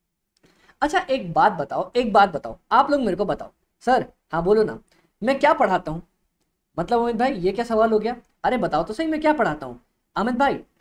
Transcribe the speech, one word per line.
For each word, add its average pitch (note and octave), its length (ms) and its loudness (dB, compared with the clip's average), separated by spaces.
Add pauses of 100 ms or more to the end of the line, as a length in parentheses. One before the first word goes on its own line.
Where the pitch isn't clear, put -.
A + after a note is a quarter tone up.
(840)
अच्छा E4 180 0
एक A#3 320 -4
बात E3+ 200 4
बताओ, D#3+ 440 -6
एक A#3+ 160 0
बात G3+ 160 6
बताओ, A2+ 300 -10 (140)
आप C4 180 4
लोग C#4+ 100 2
मेरे G3 160 -2
को G3+ 80 -2
बताओ। D#3 280 -6 (280)
सर, B3 260 2 (260)
हाँ E3 120 -2
बोलो G#3 180 4
ना, B2 160 -4 (440)
मैं C4+ 180 0
क्या D4 120 4
पढ़ाता F#3+ 400 0
हूँ? E3+ 100 -10 (760)
मतलब A#3 240 0
अमित A#3+ 140 -2
भाई B3 180 0
ये F#3 180 -2
क्या A#3 120 -4
सवाल A3+ 280 2
हो G#3+ 60 4
गया? A3+ 180 -2 (280)
अरे B3+ 120 2
बताओ E3+ 280 -2
तो G#3+ 100 -8
सही, D#4+ 120 -4
मैं D#4 140 -2
क्या D#4 120 2
पढ़ाता E3 340 -2
हूँ? B2 140 -16 (360)
अमित A3+ 180 -2
भाई C4+ 240 0 (220)